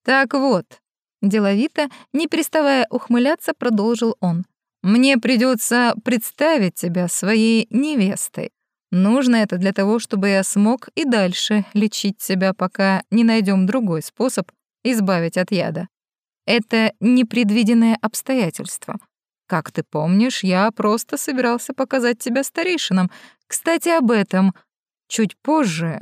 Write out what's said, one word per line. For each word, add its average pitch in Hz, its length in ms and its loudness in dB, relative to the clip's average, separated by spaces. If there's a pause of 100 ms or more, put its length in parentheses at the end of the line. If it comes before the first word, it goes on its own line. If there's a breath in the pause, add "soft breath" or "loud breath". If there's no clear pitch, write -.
«Так 269 300 2
вот», 262 480 0 (400)
деловито, 214 680 0 (220 loud breath)
не 311 160 -2
переставая 294 640 0
ухмыляться, 247 640 0
продолжил 226 680 -2
он. 175 260 -2 (360)
«Мне 247 360 4
придется 240 760 0 (100)
представить 240 720 0
тебя 175 340 -4
своей 220 600 0
невестой. 262 800 -2 (440)
Нужно 233 440 4
это 208 200 0
для 190 160 0
того, 208 240 0
чтобы 202 320 -2
я 190 140 2
смог 214 500 0
и 320 100 -4
дальше 208 720 0
лечить 208 460 -2
тебя, 190 340 -2
пока 190 560 -2
не 233 140 2
найдем 202 420 2
другой 190 380 -2
способ - 480 -4 (320)
избавить 190 520 0
от 185 160 -2
яда. 175 360 -4 (580)
Это 220 540 0
непредвиденное 233 1000 2
обстоятельство. - 1000 -6 (480)
Как 165 240 -4
ты - 100 -4
помнишь, 185 640 0
я 190 260 2
просто 220 480 -2
собирался 247 560 -4
показать 247 460 -2
тебя 262 240 -4
старейшинам. 285 680 -2 (380 loud breath)
Кстати, 330 420 -2
об 285 220 2
этом. 190 420 2 (540 soft breath)
Чуть - 300 -2
позже 170 640 -2